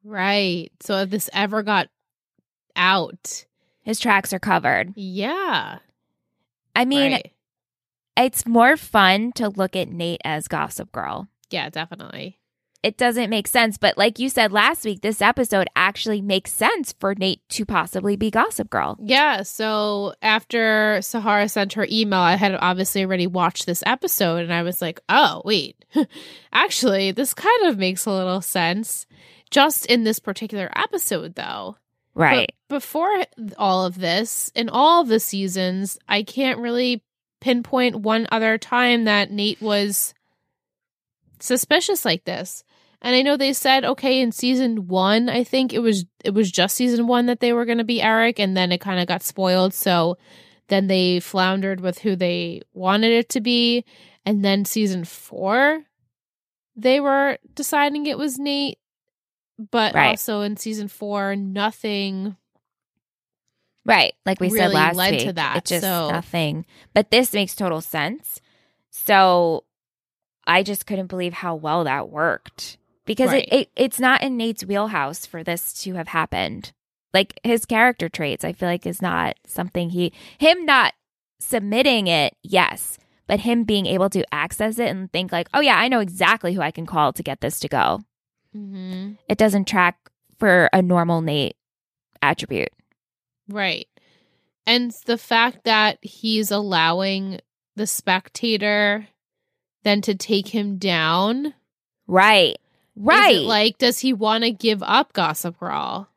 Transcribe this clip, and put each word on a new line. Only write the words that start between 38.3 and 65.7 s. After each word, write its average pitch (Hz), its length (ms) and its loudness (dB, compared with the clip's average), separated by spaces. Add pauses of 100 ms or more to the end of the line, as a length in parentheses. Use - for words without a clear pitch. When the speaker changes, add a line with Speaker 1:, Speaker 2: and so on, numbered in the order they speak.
Speaker 1:
other 220 260 2
time 240 460 2
that 208 260 2
Nate 208 300 -4
was 202 540 -2 (1300)
suspicious 311 640 0
like 170 200 0
this. - 400 -10 (380)
And 247 120 0
I 254 80 4
know 285 140 4
they 269 160 0
said, 262 320 2
okay, 262 360 0
in 240 120 0
season 247 560 0
one, 196 400 2
I 240 160 0
think 262 280 0
it - 80 0
was, 208 260 0 (180)
it - 80 0
was 202 180 2
just 180 260 0
season 240 300 2
one 240 200 2
that 240 140 -2
they 240 120 2
were 240 140 0
gonna 233 180 0
be 226 180 -2
Eric, 226 380 2
and 190 160 0
then 180 160 2
it 180 80 -2
kinda 180 260 -2
got 180 160 -2
spoiled. 185 520 0
So 175 420 0 (520)
then 196 180 2
they 180 340 2
floundered 190 600 -2
with 180 180 -4
who 190 180 -2
they 175 460 -4 (100)
wanted 202 400 2
it 233 160 2
to 262 120 -2
be. 240 440 2 (400)
And 202 200 0
then 196 200 2
season 190 400 -2
four, 262 800 0 (880)
they 254 240 2
were 277 400 0 (160)
deciding 294 520 -2
it 302 120 -4
was 269 200 -4
Nate. 285 400 -4 (920)
But 220 240 0
Speaker 2:
Right. 143 160 4
Speaker 1:
also 208 320 -4
in 208 140 -4
season 214 320 -8
four, 202 480 -6
nothing 196 1000 -4 (1500)
Speaker 2:
Right. 190 300 2 (100)
Like 190 160 -2
we 185 100 0
said 208 40 -4 (100)
Speaker 1:
really 170 100 2
Speaker 2:
last 160 220 4
Speaker 1:
led 185 140 2 (100)
to 117 60 -2
Speaker 2:
week, 190 100 -4
Speaker 1:
that, 151 220 -4
Speaker 2:
it 175 60 -6
just, 170 180 -2